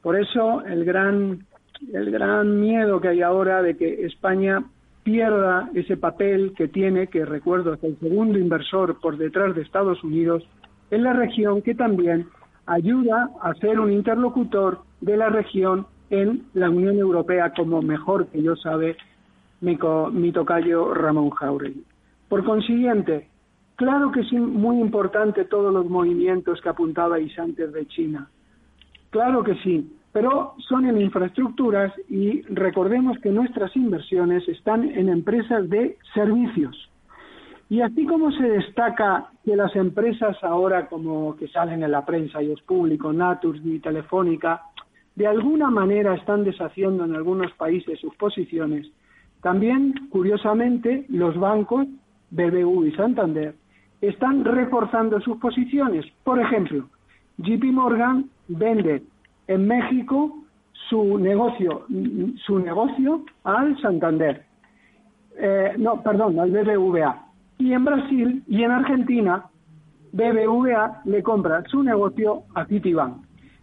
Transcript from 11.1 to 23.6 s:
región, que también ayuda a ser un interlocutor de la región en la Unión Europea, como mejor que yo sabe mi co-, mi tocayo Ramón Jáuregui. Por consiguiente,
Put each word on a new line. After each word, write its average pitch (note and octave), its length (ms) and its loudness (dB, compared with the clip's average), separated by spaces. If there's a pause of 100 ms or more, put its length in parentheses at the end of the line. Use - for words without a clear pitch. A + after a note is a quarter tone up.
región, A3 500 0
que A#3 120 -2
también F3 520 0 (400)
ayuda A3+ 640 2 (100)
a E3 140 -4
ser G#3+ 260 0
un G#3 120 2
interlocutor G#3+ 880 0 (200)
de G3+ 160 0
la A3 120 2
región G3 580 0 (240)
en G3+ 440 0
la F#3 160 2
Unión F#3+ 280 2
Europea, F3 560 2
como E3 280 0
mejor D#3 460 0
que D#3 140 -4
yo E3 140 0
sabe D#3+ 400 -4 (640)
mi F3 160 0
co-, D#3+ 340 0
mi E3+ 220 0
tocayo E3+ 640 0
Ramón D3+ 360 2
Jáuregui. C#3 540 -6 (440)
Por G3+ 160 0
consiguiente, A3 840 0 (480)